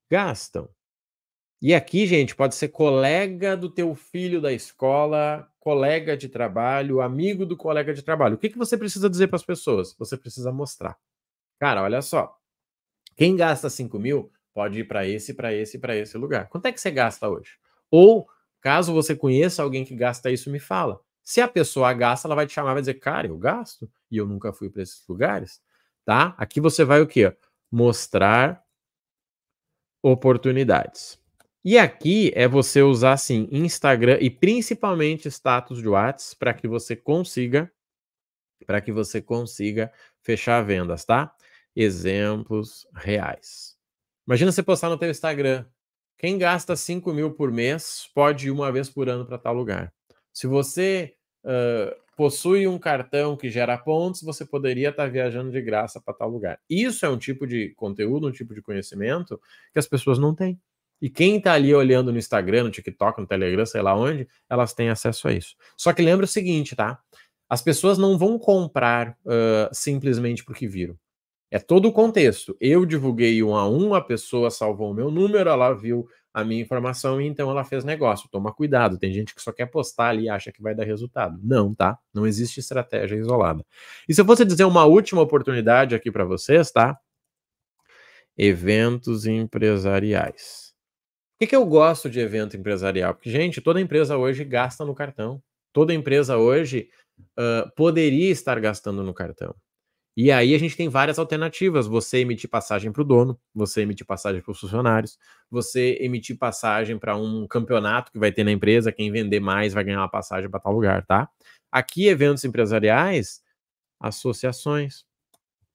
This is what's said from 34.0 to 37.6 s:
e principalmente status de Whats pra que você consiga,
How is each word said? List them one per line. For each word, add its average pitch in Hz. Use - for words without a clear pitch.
e 131
principalmente 180
status 123
de 110
Whats 104
pra 120
que -
você 117
consiga, 143